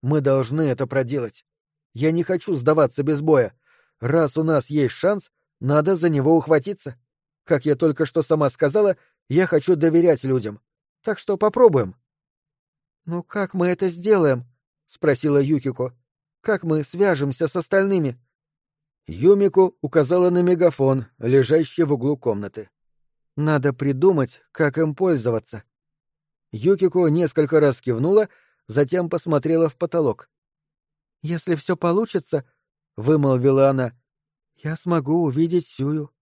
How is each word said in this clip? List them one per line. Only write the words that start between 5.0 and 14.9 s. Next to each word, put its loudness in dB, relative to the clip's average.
надо 0
за 0
него 2
ухватиться. -2
Как -2
я 2
только 0
что -4
сама 0
сказала, 0
я 2
хочу 0
доверять 2
людям. -4
Так -6
что -4
попробуем». 2
«Ну -8
как -8
мы -2
это -2
сделаем?» 2
спросила 0